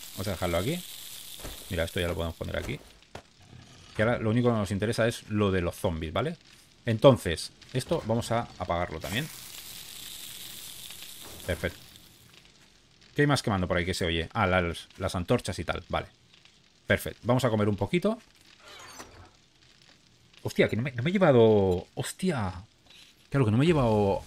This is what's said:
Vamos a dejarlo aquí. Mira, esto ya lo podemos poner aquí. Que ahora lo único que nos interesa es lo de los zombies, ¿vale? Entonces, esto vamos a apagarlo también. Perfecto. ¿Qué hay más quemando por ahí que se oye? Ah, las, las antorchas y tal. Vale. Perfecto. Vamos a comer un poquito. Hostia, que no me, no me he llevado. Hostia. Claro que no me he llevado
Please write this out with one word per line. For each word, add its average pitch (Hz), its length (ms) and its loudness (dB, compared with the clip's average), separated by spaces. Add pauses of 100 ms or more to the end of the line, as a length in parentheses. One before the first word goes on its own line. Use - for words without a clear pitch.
(120)
Vamos 98 160 -6
a 98 40 -2
dejarlo 85 260 0
aquí. 139 200 -2 (920)
Mira, 85 140 0
esto 87 160 -4
ya 87 80 0
lo 87 60 -2
podemos 85 220 -4
poner 87 220 -6
aquí. - 200 -6 (1200)
Que 107 60 0
ahora 117 160 2
lo 110 100 -2
único 120 220 4
que 113 80 2
nos 101 120 0
interesa 110 380 0
es - 220 -6
lo 104 200 4
de 92 120 2
los 85 120 -2
zombies, 80 380 -4
¿vale? 135 240 -2 (480)
Entonces, 113 680 4 (200)
esto - 320 -4
vamos 113 260 -2
a 117 160 -2 (120)
apagarlo 85 420 -4
también. 113 260 -6 (2250)
Perfecto. 90 340 -6 (1300)
¿Qué 147 80 2
hay 143 40 4
más 143 160 2
quemando 95 240 0
por 90 100 0
ahí 87 80 0
que 92 80 0
se 90 140 -2
oye? 82 260 0
Ah, 107 140 2
las, 90 500 0
las 92 200 -4
antorchas 101 420 -2
y 85 60 -6
tal. - 240 -6
Vale. 82 180 -4 (800)
Perfecto. - 380 -2
Vamos 123 200 2
a 120 60 2
comer 107 180 2
un 104 60 2
poquito. 180 440 0 (2250)
Hostia, 127 240 2
que - 80 -4
no 113 60 -2
me, 143 100 -6
no 117 100 -6
me 160 80 0
he - 20 0
llevado. 110 840 6
Hostia. 123 560 -2 (760)
Claro 139 160 2
que 107 60 2
no 110 80 4
me 139 60 4
he - 20 4
llevado 110 600 4